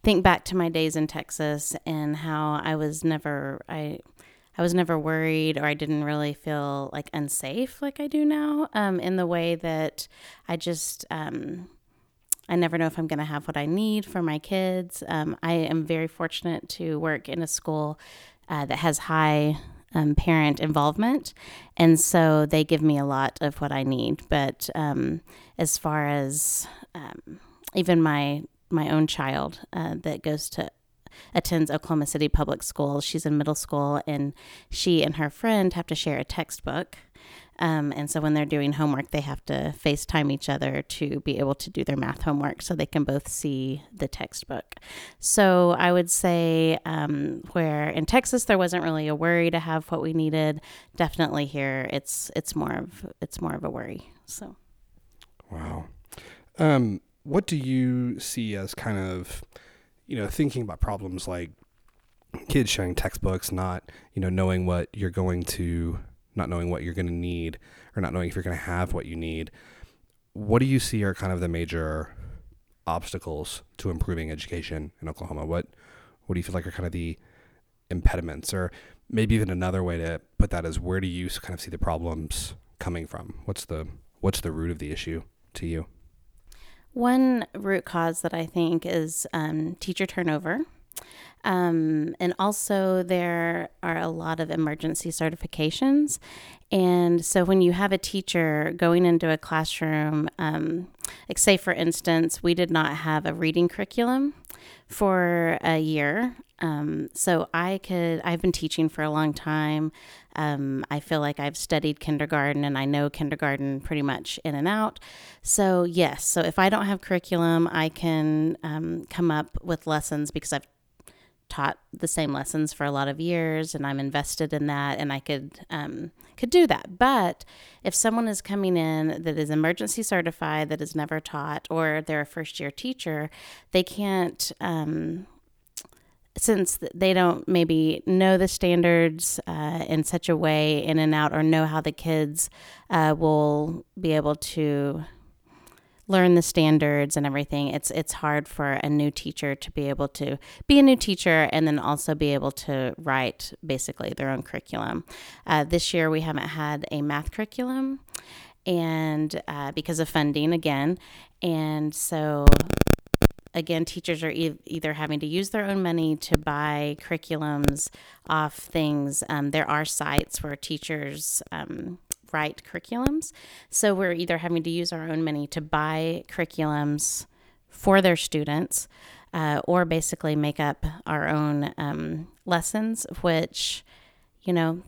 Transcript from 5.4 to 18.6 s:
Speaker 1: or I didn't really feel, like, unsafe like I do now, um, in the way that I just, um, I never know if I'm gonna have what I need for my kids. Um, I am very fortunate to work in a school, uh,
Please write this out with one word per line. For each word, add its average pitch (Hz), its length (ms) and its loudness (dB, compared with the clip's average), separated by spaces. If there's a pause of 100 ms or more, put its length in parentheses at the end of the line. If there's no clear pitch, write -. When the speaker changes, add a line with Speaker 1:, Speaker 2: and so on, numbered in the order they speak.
Speaker 1:
or 147 80 -2
I 147 100 2
didn't 151 300 -2
really 147 300 -2
feel, 143 580 -4
like, 147 200 -8
unsafe 151 680 -4
like 285 180 -6
I 294 80 -4
do 302 180 2
now, 302 500 2
um, 196 260 2
in 185 160 0
the 180 100 2
way 170 300 0
that 160 500 -4 (400)
I 170 100 -4
just, - 540 -6
um, 160 600 -8 (800)
I 170 60 0
never 170 220 2
know 165 100 2
if 156 120 -4
I'm 160 100 -4
gonna 151 160 -4
have 147 240 -6
what 151 80 -6
I 143 100 -2
need 214 380 0
for 180 180 -4
my 151 160 0
kids. 185 720 -4
Um, 156 340 -2
I 165 120 0
am 160 320 0
very 160 200 -2
fortunate - 600 -6
to 160 320 -6
work 160 280 -4
in 170 140 -4
a 156 60 -4
school, 151 500 -4 (500)
uh, 147 180 -2